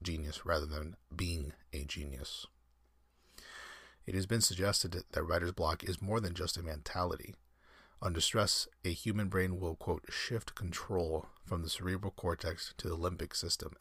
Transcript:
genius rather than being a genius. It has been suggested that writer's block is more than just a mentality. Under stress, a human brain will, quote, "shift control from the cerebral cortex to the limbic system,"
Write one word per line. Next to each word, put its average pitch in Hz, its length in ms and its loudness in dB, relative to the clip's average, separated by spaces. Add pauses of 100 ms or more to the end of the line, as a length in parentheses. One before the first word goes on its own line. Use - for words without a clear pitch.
genius 78 420 -2
rather 78 220 2
than 78 280 -4 (200)
being 82 400 -2 (180)
a 69 120 -4
genius. - 600 -6 (1600)
It 90 100 -4
has 95 120 2
been 113 160 4
suggested 90 680 2
that - 120 0
writer's 85 300 2
block 82 300 2
is 90 200 -2
more 107 180 2
than 90 140 -2
just 85 240 -2
a 87 40 -6
mentality. 82 720 -2 (680)
Under 85 180 2
stress, - 480 4 (160)
a 92 80 2
human 104 360 2
brain 92 300 4
will, 85 160 0
quote, 85 380 -2
"shift - 420 -2
control 85 760 0 (160)
from 87 160 0
the 78 80 -2
cerebral 92 420 0
cortex - 640 -2
to 90 140 -4
the 82 80 0
limbic 85 360 0
system," - 460 -2